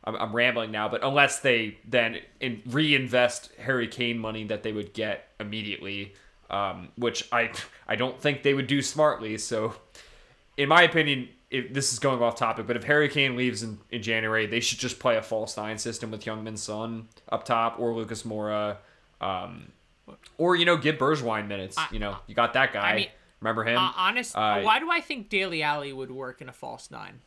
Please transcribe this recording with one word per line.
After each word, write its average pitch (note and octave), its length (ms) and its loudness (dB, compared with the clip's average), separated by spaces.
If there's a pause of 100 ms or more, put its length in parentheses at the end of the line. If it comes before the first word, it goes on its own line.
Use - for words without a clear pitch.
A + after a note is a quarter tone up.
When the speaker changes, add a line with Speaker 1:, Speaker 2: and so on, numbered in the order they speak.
Speaker 1:
I'm, A2 140 -4
I'm A2 180 -4
rambling A#2+ 360 2
now, G#2+ 180 -2
but A#2 160 -2
unless C#3 340 4
they A2+ 380 0 (100)
then A#2 300 2 (240)
in-, A#2 240 -6
reinvest B2 920 2
Harry B2+ 300 0
Kane A#2 320 -2
money A2 240 -6
that G#2+ 200 -4
they A2 100 -4
would G#2 200 -6
get G#2+ 360 -4 (100)
immediately, G2+ 760 -6 (340)
um, F#2 480 -4
which A#2 340 -2
I, A#2 200 0 (360)
I A2 80 -2
don't B2+ 240 -4
think C#3+ 240 -2
they C#3+ 100 6
would C3+ 140 0
do C#3 140 2
smartly. A#2 560 0
So, A2 360 -2 (840)
in C#3 100 2
my E3+ 160 10
opinion, D3 460 2 (200)
if, B2 240 -4
this C3+ 200 0
is - 60 -6
going C3 220 2
off A#2 140 2
topic, A2+ 320 -2
but A#2+ 80 0
if A2 80 -6
Harry D3 240 6
Kane C3+ 300 2
leaves A#2+ 260 0
in, G#2+ 160 -8 (100)
in A#2 120 -6
January, A2 460 0
they A#2 120 0
should - 200 -2
just B2 200 -4
play A#2+ 160 2
a A2 60 2
false A2 340 -4
nine G#2+ 220 -6
system A2+ 340 -6
with G#2+ 140 -10
Heung-min A2 320 -8
Son A2 500 -8 (240)
up - 140 -4
top A2+ 340 0
or A#2 140 0
Lucas A2 300 -6
Moura, G#2 520 -2 (460)
um, F2+ 500 -6 (680)
or, F3 200 4
you E3+ 80 4
know, F3 100 6
give D3+ 220 2
Bergwijn A#2+ 500 0
minutes. F#2+ 300 -6
Speaker 2:
I, D#3 140 -2
Speaker 1:
You A2 80 -4
know, G2+ 180 -4 (100)
you G#2 80 -10
got A#2 200 4
that C3 180 4
guy. G2+ 180 2
Speaker 2:
I A2 60 2
mean, - 100 0 (320)
Speaker 1:
Remember A2 240 0
him? A#2 140 2
Speaker 2:
uh, F#3 180 2
honest, A3 400 0
Speaker 1:
Uh, G#2+ 240 4
Speaker 2:
why A3 200 4
do E4 120 -2
I E4+ 80 2
think C4+ 300 -8
Dele F#3 340 0
Alli D3 300 -2
would C3 180 -8
work B2+ 300 -10
in B2+ 80 -14
a - 20 -18
false - 400 -14
nine? A2 340 -14